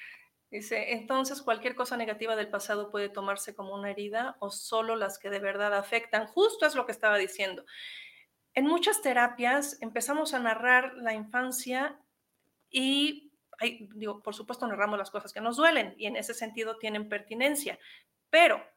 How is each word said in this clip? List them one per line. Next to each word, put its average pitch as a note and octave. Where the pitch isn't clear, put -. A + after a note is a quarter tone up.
Dice, G#3+
"Entonces, C4
¿cualquier A#3+
cosa B3
negativa A3
del G#3
pasado G#3
puede G3+
tomarse G3+
como G3
una G3+
herida G#3
o G3+
solo A3+
las G3
que -
de G3+
verdad G3+
afectan?". A3
Justo G#4
es D4
lo B3
que A3
estaba G#3+
diciendo. F#3+
En C4+
muchas F4
terapias B3
empezamos C#4
a C4+
narrar B3
la A#3+
infancia B3+
y, C#4+
ay, A#3
digo, G#3
por G#3+
supuesto, A#3+
narramos G#3
las G3
cosas -
que G#3
nos A#3
duelen D4
y G#3+
en A3+
ese A3
sentido A3
tienen G#3+
pertinencia, A#3+
pero E4